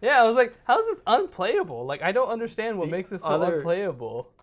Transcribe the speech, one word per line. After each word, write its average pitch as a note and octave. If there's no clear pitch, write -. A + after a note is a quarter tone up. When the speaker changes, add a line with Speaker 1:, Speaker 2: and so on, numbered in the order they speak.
Speaker 1:
Yeah, C4
I A#3
was A3+
like, A#3+
"How B3+
is A4+
this A4
unplayable? G3+
Like, C#3
I F3
don't B3
understand A3+
what E3+
Speaker 2:
The D#3
Speaker 1:
makes F#3
this F#3+
so D#3+
Speaker 2:
other E3
Speaker 1:
unplayable." C#3+